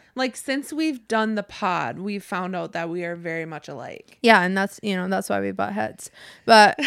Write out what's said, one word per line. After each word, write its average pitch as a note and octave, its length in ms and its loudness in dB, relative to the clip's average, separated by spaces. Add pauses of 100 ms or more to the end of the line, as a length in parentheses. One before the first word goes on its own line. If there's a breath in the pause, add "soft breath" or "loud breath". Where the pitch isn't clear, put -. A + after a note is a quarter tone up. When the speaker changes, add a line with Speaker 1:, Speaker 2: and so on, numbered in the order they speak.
(160)
Speaker 1:
Like, B3+ 200 -4
since C#4 380 -6
we've D4+ 340 -4
done A3 280 0
the G3+ 80 -4
pod, E3 560 -4
we've G3+ 240 -8
found F#3 340 -6
out E3 160 -8
that E3+ 160 -6
we F3 160 -6
are F3 100 -6
very E3 300 -8
much D#3 240 -14
alike. - 520 -14
Speaker 2:
Yeah, A3 200 8
and F#3 160 2
that's, G3 260 -2
you G3+ 140 -2
know, F3+ 100 -4
that's F#3+ 220 -2
why G3+ 100 0
we G2 140 -2
butt G3+ 180 -2
heads. - 400 -6 (340 loud breath)
But G#3+ 420 8